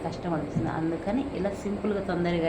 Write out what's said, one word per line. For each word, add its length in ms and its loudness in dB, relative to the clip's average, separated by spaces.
కష్టం 320 -2
అనిపిస్తుంది. 340 0
అందుకని 420 0
ఇలా 120 0
సింపుల్గా 480 0
తొందరగా 380 2